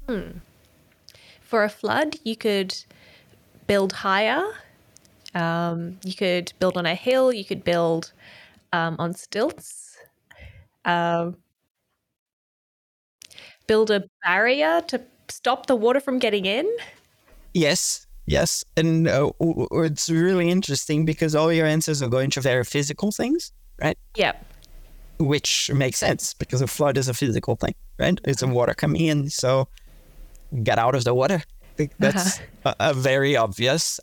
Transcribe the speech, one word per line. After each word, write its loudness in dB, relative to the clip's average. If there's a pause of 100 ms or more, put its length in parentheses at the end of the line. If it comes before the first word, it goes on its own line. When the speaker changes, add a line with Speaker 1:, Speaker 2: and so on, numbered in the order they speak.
Speaker 1:
Hmm. -8 (1040)
For 0
a 0
flood, -4
you -4
could -2 (920)
build 2
higher. 0 (920)
Um, -4
you -8
could -2
build 0
on -2
a 0
hill. 2
You -4
could -8
build, 0 (640)
um, -2
on -2
stilts. -8 (880)
Um, 0 (2250)
build 2
a 2 (200)
barrier 2
to -6 (280)
stop -2
the 4
water 2
from -2
getting 0
in. 0 (840)
Speaker 2:
Yes, 0 (220)
yes. 0 (140)
And, 2
uh, 2
w-, 0
w-, 0
it's -2
really 2
interesting 0
because 0
all 4
your 4
answers 0
are -2
going 2
to -2
very 2
physical -2
things, -2 (300)
right? 0 (180)
Speaker 1:
Yep. -2 (760)
Speaker 2:
Which 0
makes 0
sense -2
because -2
a 0
flood 2
is 0
a -2
physical 0
thing, -2 (240)
right? 0
It's 0
a 2
water 2
coming 0
in, 0
so 0 (920)
get 2
out 4
of 2
the 2
water. 2
I -20
think -2
that's 2
Speaker 1:
Uh-huh. -4
Speaker 2:
a, 2
a 2
very 2
obvious 0